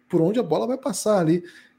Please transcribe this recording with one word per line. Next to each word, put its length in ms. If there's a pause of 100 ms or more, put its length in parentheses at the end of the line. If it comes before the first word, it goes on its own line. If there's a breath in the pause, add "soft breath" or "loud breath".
por 120
onde 180
a 40
bola 240
vai 100
passar 420
ali. 240 (360 loud breath)